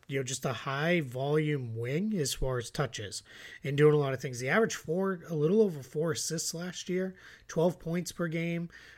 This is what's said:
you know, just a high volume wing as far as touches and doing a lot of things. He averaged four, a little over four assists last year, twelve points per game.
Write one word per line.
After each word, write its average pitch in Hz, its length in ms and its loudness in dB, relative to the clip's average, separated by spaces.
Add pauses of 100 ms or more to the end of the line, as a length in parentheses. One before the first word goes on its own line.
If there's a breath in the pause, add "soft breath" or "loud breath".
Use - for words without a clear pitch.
you 139 120 -2
know, 135 60 0
just 131 220 -4
a 135 80 -2
high 151 480 0
volume 139 720 0
wing 147 400 -2
as 139 160 0
far 131 240 0
as 120 140 -4
touches - 520 -6 (400 loud breath)
and 139 140 -4
doing 147 160 10
a 151 60 6
lot 139 160 2
of 131 80 -4
things. 123 180 -6
He 127 80 -4
averaged 190 280 4
four, 185 520 -2
a 165 60 -4
little 165 260 4
over 170 220 2
four 151 300 -2
assists - 420 -4
last 175 340 -8
year, 185 260 -2 (340 loud breath)
twelve 165 300 2
points 165 340 -4
per 170 160 -2
game. 170 420 -2 (280 loud breath)